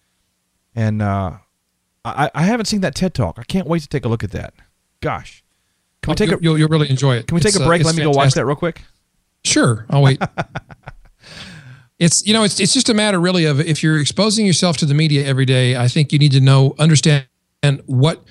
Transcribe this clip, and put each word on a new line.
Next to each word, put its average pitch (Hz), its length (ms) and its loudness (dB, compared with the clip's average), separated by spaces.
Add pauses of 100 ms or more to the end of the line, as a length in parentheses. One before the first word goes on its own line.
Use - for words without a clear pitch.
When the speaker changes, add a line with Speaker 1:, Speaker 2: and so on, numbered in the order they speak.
(760)
Speaker 1:
And, 107 260 -2
uh, 98 380 -4 (680)
I, 143 300 -4
I 143 80 -2
haven't 220 240 0
seen 208 140 -4
that 175 140 -4
ted 185 200 -4
Talk. 90 240 -4
I 117 60 -16
can't 190 220 -4
wait 165 160 -2
to - 60 -20
take - 160 -6
a 120 40 -4
look 113 160 -4
at 92 80 -10
that. - 220 -12 (460)
Gosh. - 440 -10 (580)
Can 156 80 -6
we - 20 -2
Speaker 2:
Oh, - 40 -2
Speaker 1:
take 208 140 0
Speaker 2:
you'll, 185 80 0
Speaker 1:
a, - 40 -6
Speaker 2:
you'll, 160 160 2
you'll 156 100 2
really 151 220 0
enjoy 131 240 0
it. 113 140 -6
Speaker 1:
can 165 80 -4
we 170 60 2
Speaker 2:
It's, 208 100 2
Speaker 1:
take 190 80 0
a - 40 0
Speaker 2:
uh, - 40 2
Speaker 1:
break? 170 120 2
Speaker 2:
it's 151 60 2
Speaker 1:
Let 160 80 2
me 160 80 -2
go 151 60 0
watch 143 80 2
Speaker 2:
fantastic. 139 240 2
Speaker 1:
that 120 60 -2
real 147 100 -2
quick. - 260 -8 (640)
Speaker 2:
Sure. 143 440 0
I'll 143 140 2
wait. 135 240 4
Speaker 1:
<laughs> - 60 -20 (1700)
Speaker 2:
It's, - 280 2
you 208 60 2
know, 220 100 2
it's, - 160 0
it's - 160 0
just 254 140 0
a 233 60 0
matter 208 260 0
really 180 240 0
of 147 160 0
if 160 200 -2
you're 156 200 0
exposing 208 440 0
yourself 180 340 0
to 165 80 -2
the 143 80 0
media 147 300 2
every 135 200 0
day, 127 320 2
I 123 100 0
think 143 260 0
you 147 60 2
need 143 140 4
to 135 80 4
know, 135 360 4
understand 151 520 2 (580)
what, 143 440 0